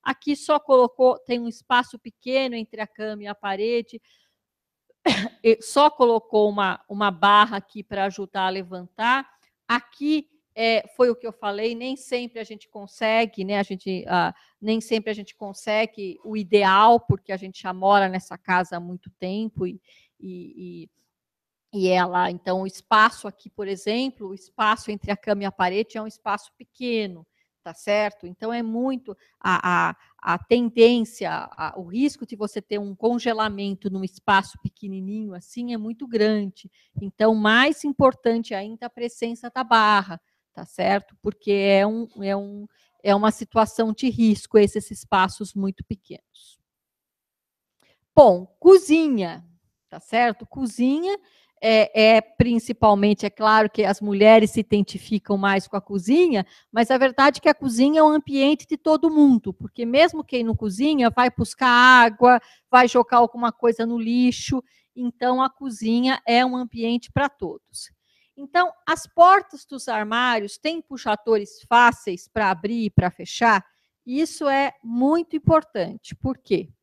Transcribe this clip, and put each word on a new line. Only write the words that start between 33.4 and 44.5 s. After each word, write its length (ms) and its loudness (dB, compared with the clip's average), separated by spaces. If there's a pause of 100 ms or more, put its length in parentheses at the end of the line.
num 120 -8
espaço 600 -2
pequenininho 720 -12
assim 360 -12
é 60 -8
muito 300 -12
grande. 640 -4 (280)
Então, 360 0
mais 480 2
importante 720 0
ainda 320 -12
a 20 -12
presença 640 -10
da 100 -6
barra, 560 2 (380)
tá 80 -18
certo? 560 -4
Porque 300 -6
é 340 2
um, 220 -6 (160)
é 120 -4
um, 320 -12 (360)
é 100 2
uma 160 2
situação 640 -2
de 160 -4
risco 480 0